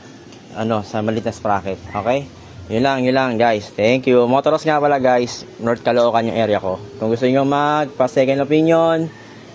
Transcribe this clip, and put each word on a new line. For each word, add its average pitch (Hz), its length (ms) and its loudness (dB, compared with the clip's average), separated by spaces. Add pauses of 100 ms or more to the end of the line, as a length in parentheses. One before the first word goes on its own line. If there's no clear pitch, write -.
(540)
ano, 110 320 -4
sa 110 160 -6
maliit 110 240 -4
na 110 80 -4
sprocket. 98 560 -4
Okay? 123 400 -4 (400)
Yun 113 160 0
lang, 135 160 0
yun 127 160 2
lang, 131 160 0
guys. 110 400 0
Thank 123 320 2
you. 123 240 4
Motoros 147 320 2
nga 151 160 0
pala, 143 240 0
guys. 123 400 0 (160)
North 117 240 -2
Caloocan 117 480 2
yung 95 80 -2
area 104 240 0
ko. 92 160 -4 (240)
Kung 110 80 0
gusto 117 160 0
niyo 131 160 2
magpa-second 139 1040 0
opinion, 160 640 2 (440)